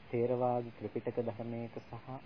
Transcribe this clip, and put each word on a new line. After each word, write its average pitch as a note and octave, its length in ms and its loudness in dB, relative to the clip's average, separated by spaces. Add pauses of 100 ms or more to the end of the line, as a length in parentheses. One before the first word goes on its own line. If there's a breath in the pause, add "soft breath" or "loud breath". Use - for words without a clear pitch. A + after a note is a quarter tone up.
ථේරවාද B2 640 4
ත්‍රිපිටක A2+ 480 -2
ධර්මයක A#2 580 -2
සහ A#2 320 -10 (180)